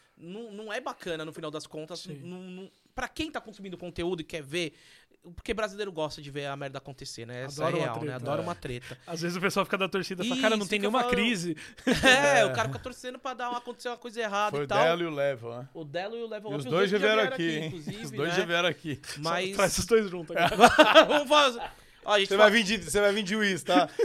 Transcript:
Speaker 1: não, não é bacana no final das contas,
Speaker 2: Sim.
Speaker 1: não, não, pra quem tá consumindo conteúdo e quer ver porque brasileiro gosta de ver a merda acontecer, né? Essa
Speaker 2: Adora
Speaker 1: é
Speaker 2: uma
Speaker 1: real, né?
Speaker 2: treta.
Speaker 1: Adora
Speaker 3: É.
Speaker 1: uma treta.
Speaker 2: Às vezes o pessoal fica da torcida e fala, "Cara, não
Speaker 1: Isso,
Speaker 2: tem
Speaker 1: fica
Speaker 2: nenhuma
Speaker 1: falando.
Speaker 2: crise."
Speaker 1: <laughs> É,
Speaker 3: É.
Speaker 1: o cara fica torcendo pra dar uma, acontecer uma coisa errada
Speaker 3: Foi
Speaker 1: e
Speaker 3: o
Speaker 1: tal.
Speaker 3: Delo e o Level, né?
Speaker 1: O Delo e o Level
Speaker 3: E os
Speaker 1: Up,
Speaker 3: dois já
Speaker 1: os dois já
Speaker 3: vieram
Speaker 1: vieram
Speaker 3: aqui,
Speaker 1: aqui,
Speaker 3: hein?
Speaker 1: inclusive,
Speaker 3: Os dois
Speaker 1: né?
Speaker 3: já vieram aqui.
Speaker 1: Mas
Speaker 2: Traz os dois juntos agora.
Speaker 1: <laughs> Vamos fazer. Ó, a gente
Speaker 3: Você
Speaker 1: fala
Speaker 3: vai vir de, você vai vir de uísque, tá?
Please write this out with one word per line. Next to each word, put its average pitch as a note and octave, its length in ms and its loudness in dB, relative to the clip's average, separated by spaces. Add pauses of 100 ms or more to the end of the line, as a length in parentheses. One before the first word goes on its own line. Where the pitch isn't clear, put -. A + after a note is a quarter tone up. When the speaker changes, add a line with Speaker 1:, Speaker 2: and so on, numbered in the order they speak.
(180)
Speaker 1:
não, G#3 340 -14
não G#3 220 -12
é B3 80 -4
bacana F#3 420 -8
no D#3 80 -10
final D3+ 200 -10
das D3+ 160 -10
contas, D#3+ 320 -12
Speaker 2:
Sim. E3+ 240 -14
Speaker 1:
não, F3+ 180 -12
não, F#3 300 -14 (240)
pra B3+ 120 -6
quem D#4 240 -6
tá B3+ 80 -6
consumindo F#3+ 380 -14
conteúdo F3 440 -4
e D3+ 40 -12
quer E3 160 -10
ver D3 320 -6 (640)
porque - 180 -6
brasileiro G3+ 380 -6
gosta D#3 300 -6
de C#3+ 100 -14
ver C#3+ 140 -6
a C#3 100 -6
merda C#3 220 -10
acontecer, C3+ 480 -14
né? B2 180 -10
Essa C#3 240 -8
Speaker 2:
Adora F3 80 0
Speaker 1:
é E3 40 0
Speaker 2:
uma D3+ 60 0
Speaker 1:
real, A#2 100 -4
né? A2+ 60 -8
Speaker 2:
treta. - 140 -6
Speaker 1:
Adora B2+ 260 -4
Speaker 3:
É. - 20 -4
Speaker 1:
uma F3 120 -6
treta. B2 500 -12
Speaker 2:
Às E3 160 -8
vezes F3 140 -4
o F3+ 60 -8
pessoal G3 240 0
fica G3+ 120 -4
da F#3 120 -2
torcida F#3 340 -6
e A#3 60 -2
fala, B3+ 120 -2
"Cara, A3 140 2
não G#3+ 80 0
Speaker 1:
Isso, F#3 60 -8
Speaker 2:
tem G#3 100 0
Speaker 1:
fica G3+ 100 0
Speaker 2:
nenhuma B3 120 2
Speaker 1:
falando. B3 140 0
Speaker 2:
crise." F#3+ 420 0 (280)
Speaker 1:
<laughs> C4 520 6
É, - 20 8
Speaker 3:
É. G#3+ 60 6
Speaker 1:
o - 80 0
cara A3 160 -2
fica A3 100 -6
torcendo B3+ 400 -12
pra B3+ 140 -8
dar A#3+ 160 -8
uma, A#3+ 80 -4
acontecer A#3+ 320 -10
uma A#3 80 -6
coisa A#3 240 -10
errada G#3 300 -2
Speaker 3:
Foi D3 100 -2
Speaker 1:
e - 20 -2
Speaker 3:
o C#3+ 40 -6
Speaker 1:
tal. G3+ 160 2
Speaker 3:
Delo E3+ 200 2
e - 20 -2
o E3 40 -4
Level, C#3 480 -2
né? B2+ 160 -14
Speaker 1:
O E3 100 -12
Delo F3+ 320 -8
e A#3 80 -8
o A3+ 40 -8
Level G#3+ 240 -10
Speaker 3:
E D3 40 -4
os D3 100 -4
Speaker 1:
Up, B2+ 60 -8
Speaker 3:
dois F#3 180 4
já G3+ 80 2
Speaker 1:
os G3 40 -2
dois - 0 -
já G#3+ 140 6
Speaker 3:
vieram - 80 -
Speaker 1:
vieram F3 120 0
Speaker 3:
aqui, E3+ 140 -2
Speaker 1:
aqui, D#3 100 -2
Speaker 3:
hein? D#3+ 80 -4
Speaker 1:
inclusive, E3 380 -10
Speaker 3:
Os C#3 60 -10
dois C#3+ 180 -2
Speaker 1:
né? F3 80 -2
Speaker 3:
já F#3 80 2
vieram E3+ 240 0
aqui. D3 320 -6 (160)
Speaker 1:
Mas F3 400 -2
Speaker 2:
Traz G3 200 2
os F#3 80 -2
dois A3 240 4
juntos F3 280 -8
agora. E3+ 180 4 (200)
Speaker 1:
<laughs> D4 300 10
Vamos C#4+ 220 2
fazer. C4+ 340 4 (440)
Ó, G#3 80 2
a G#3 60 8
gente G3 100 2
Speaker 3:
Você G3 80 2
Speaker 1:
fala G#3+ 120 10
Speaker 3:
vai G#3 80 6
vir A3+ 60 4
de, G#3 140 0 (120)
você G3+ 120 2
vai G3+ 100 6
vir G#3+ 120 0
de F#3+ 120 -2
uísque, G3+ 320 0
tá? F3+ 220 4 (160)